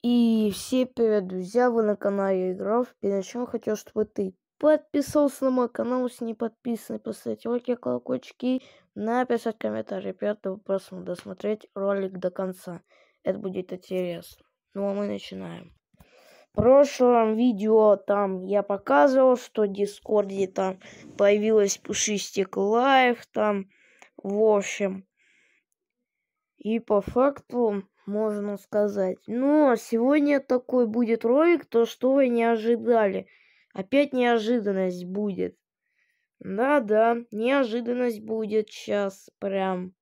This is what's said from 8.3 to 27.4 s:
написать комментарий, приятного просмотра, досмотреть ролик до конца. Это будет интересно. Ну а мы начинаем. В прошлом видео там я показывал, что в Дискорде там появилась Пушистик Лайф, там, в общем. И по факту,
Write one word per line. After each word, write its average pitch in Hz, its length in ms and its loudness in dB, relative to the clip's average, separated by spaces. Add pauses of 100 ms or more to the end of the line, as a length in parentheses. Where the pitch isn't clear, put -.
написать 233 640 -4
комментарий, 208 560 -8
приятного 208 440 -6
просмотра, 190 460 -8
досмотреть 190 680 -8
ролик 196 460 -4
до 180 100 -4
конца. 185 520 -10 (420)
Это 190 160 -4
будет 190 340 -8
интересно. 180 720 -8 (300)
Ну 196 120 -4
а 196 60 -4
мы 202 140 -4
начинаем. 180 680 -12 (760)
В - 60 -8
прошлом 247 760 4
видео 220 600 4
там 196 500 -2
я 196 160 0
показывал, 262 720 4
что 233 280 -4
в 208 40 2
Дискорде 196 800 -2
там 190 320 -4 (380)
появилась 208 640 4
Пушистик - 760 -4
Лайф, 240 800 2
там, 208 320 -2 (500)
в 202 280 -2
общем. 196 640 0 (1500)
И 220 220 -2
по 208 220 0
факту, 240 840 -2 (240)